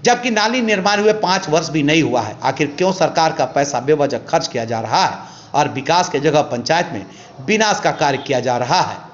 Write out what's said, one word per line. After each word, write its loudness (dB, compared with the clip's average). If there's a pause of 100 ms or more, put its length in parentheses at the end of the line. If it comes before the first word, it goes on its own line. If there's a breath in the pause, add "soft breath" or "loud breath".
जबकि 2
नाली 0
निर्माण 2
हुए 4
पाँच 0
वर्ष 0
भी 0
नहीं 4
हुआ 0
है। -6
आखिर -2
क्यों 2
सरकार 2
का 0
पैसा -2
बेवजह 0
खर्च -2
किया -4
जा -4
रहा 0
है -4 (360 loud breath)
और 2
विकास 0
के -2
जगह 2
पंचायत 0
में -8 (340 loud breath)
विनाश 0
का 2
कार्य 0
किया -2
जा 0
रहा 0
है? -2 (160)